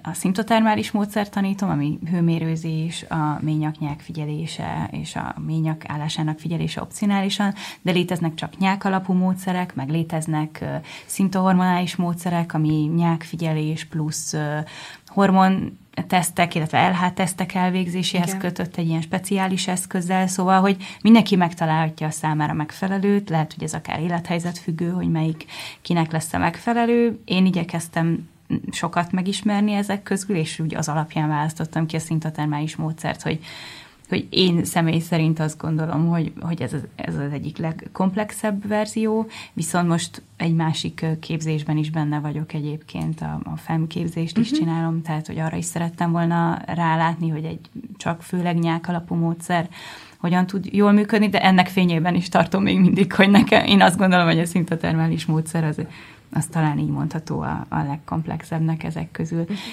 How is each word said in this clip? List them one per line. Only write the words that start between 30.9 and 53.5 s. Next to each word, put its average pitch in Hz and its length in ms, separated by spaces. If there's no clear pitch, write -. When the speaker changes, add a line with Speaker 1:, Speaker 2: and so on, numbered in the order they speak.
Speaker 1:
választottam 160 580
ki 160 100
a 160 40
szintotermális 156 760
módszert, 160 460
hogy, 160 180
hogy - 200
én 175 360
személy 160 340
szerint 160 400
azt 156 180
gondolom, 160 500
hogy, 170 240
hogy 165 200
ez 127 120
az, 143 80
ez 170 200
az 143 160
egyik 147 260
legkomplexebb 196 1120
verzió, 220 600
viszont 175 340
most 170 340
egy 165 180
másik, 160 480
ö, 160 160
képzésben 156 580
is 151 120
benne 151 300
vagyok 151 340
egyébként, 156 680
a, 151 220
a 160 140
fem 160 300
képzést 165 500
is 233 120
Speaker 2:
Mhm. 285 100
Speaker 1:
csinálom, 165 420
tehát, 156 260
hogy 165 120
arra 160 180
is 170 80
szerettem 170 460
volna 170 540
rálátni, 165 640
hogy 156 160
egy 165 140
csak 170 260
főleg 175 360
nyák 165 280
alapú 175 280
módszer 165 540
hogyan 180 300
tud 190 260
jól 202 180
működni, 208 380
de 190 140
ennek 185 240
fényében 175 480
is 175 140
tartom 185 340
még 185 160
mindig, 185 340
hogy 196 160
nekem, 214 360